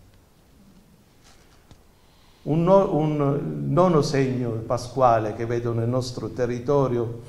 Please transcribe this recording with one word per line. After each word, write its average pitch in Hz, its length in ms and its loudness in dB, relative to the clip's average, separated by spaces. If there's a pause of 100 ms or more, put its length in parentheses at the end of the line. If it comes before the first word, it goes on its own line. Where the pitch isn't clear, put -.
(2500)
Un 151 180 0
no-, 190 340 4
un 151 760 0
nono 160 340 4
segno 127 480 -2
pasquale 113 840 0
che 113 140 -6
vedo 117 260 -4
nel 117 160 -2
nostro 123 400 -4
territorio 120 1000 -2